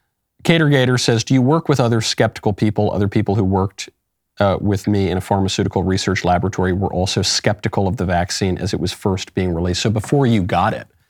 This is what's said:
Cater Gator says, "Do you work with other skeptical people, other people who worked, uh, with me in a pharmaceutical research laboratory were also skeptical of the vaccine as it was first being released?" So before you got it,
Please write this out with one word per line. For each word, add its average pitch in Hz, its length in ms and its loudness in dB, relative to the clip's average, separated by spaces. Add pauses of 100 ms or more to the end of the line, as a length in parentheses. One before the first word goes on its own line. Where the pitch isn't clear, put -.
(440)
Cater 165 240 4
Gator 127 300 4
says, 117 260 2
"Do - 100 -2
you 131 60 4
work 151 280 2
with 143 120 2
other 117 200 2
skeptical - 520 0
people, 104 380 0
other 98 180 0
people 101 280 0
who 110 80 2
worked, 95 440 -2 (520)
uh, 98 200 2
with 98 260 -2
me 98 240 2
in 90 60 -2
a 92 40 -2
pharmaceutical 95 640 -2
research 92 420 -2
laboratory 92 480 0
were 95 200 -2
also 95 300 -2
skeptical - 680 -2
of 85 80 -2
the 90 80 -4
vaccine 90 540 -2
as - 140 -4
it - 80 -4
was 92 120 -4
first - 420 -4
being 92 200 -2
released?" 87 280 -2
So 113 80 0
before 131 360 0
you 113 160 2
got 92 320 0
it, - 120 -12 (240)